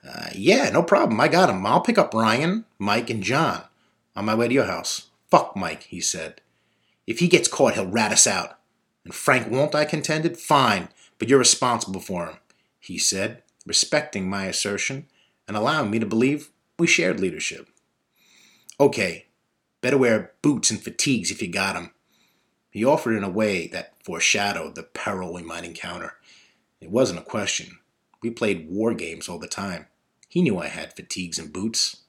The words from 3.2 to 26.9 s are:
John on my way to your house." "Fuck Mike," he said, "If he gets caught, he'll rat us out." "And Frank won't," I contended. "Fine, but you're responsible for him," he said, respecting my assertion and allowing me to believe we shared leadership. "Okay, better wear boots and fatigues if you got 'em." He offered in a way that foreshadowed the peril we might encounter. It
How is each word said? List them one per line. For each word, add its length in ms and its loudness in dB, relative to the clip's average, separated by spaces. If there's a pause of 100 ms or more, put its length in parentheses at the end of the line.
John 400 0 (520)
on 120 -6
my 80 2
way 140 2
to 60 0
your 120 4
house." 420 -6 (220)
"Fuck 260 4
Mike," 280 -6
he 160 -12
said, 420 -6 (640)
"If 120 -4
he 100 4
gets 200 4
caught, 260 2
he'll 120 -4
rat 260 0
us 140 4
out." 320 -4 (460)
"And 100 -16
Frank 360 2
won't," 240 0
I 100 2
contended. 540 0
"Fine, 500 4 (300)
but 100 -4
you're 100 8
responsible 640 2
for 260 -6
him," 100 -14 (420)
he 200 -14
said, 440 -2 (240)
respecting 640 -2
my 180 -4
assertion 600 -4 (420)
and 80 -6
allowing 340 0
me 80 0
to 80 0
believe 440 0 (280)
we 80 2
shared 340 2
leadership. 480 -6 (1120)
"Okay, 480 2 (540)
better 180 2
wear 340 2 (100)
boots 280 2
and 120 -6
fatigues 480 -2
if 120 -8
you 60 -6
got 280 -2
'em." 160 -10 (760)
He 140 -2
offered 320 2
in 80 -2
a 60 -4
way 380 -2
that 340 -12
foreshadowed 720 -2
the 80 -12
peril 500 -8
we 100 -10
might 220 -12
encounter. 540 -12 (640)
It 100 -16